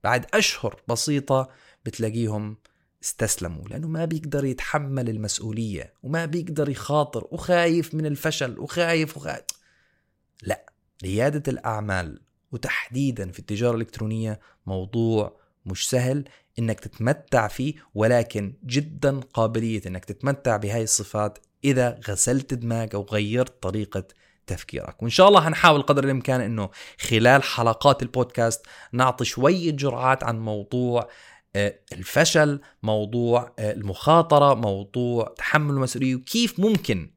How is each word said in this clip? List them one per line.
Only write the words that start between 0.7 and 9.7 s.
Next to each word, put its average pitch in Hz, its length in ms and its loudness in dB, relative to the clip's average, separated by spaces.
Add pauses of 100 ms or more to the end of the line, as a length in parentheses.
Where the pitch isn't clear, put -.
بسيطة، 131 600 0 (360)
بتلاقيهم 110 720 -4 (460)
استسلموا، 85 680 -4
لأنه 160 180 -8
ما 160 180 -2
بيقدر 151 400 -4
يتحمل 135 640 -4
المسؤولية 107 840 -6 (100)
وما 165 220 -4
بيقدر 156 440 -4
يخاطر 143 640 -2
وخايف 170 640 0
من 156 120 -4
الفشل 143 540 -4
وخايف 165 580 0
وخايف. - 260 -10 (1000)